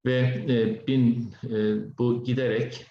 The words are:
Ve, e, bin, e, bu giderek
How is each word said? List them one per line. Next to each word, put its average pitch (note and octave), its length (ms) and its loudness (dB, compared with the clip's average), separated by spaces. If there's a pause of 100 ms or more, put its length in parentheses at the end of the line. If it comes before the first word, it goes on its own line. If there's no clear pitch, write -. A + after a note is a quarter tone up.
Ve, B2+ 440 0
e, A2 380 0
bin, A#2+ 460 2 (100)
e, A2+ 140 -4 (400)
bu A#2+ 260 0
giderek B2 680 -2